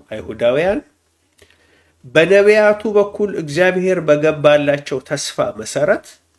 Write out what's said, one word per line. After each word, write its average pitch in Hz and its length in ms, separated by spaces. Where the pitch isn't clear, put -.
አይሁዳውያን 120 680
በነቢያቱ 202 760
በኩል 202 460
እግዚአብሔር 180 640
በገባላቸው 147 1000
ተስፋ - 360
መሰረት 139 500